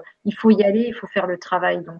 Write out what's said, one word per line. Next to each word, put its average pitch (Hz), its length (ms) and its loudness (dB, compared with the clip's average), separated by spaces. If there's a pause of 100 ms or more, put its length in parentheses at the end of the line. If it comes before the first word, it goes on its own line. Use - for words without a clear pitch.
(240)
il 202 100 -2
faut 220 160 4
y 208 120 6
aller, 202 260 2
il 226 60 -8
faut - 140 -14
faire 180 180 -2
le 180 120 -4
travail. 180 400 -2
Donc, 170 220 -12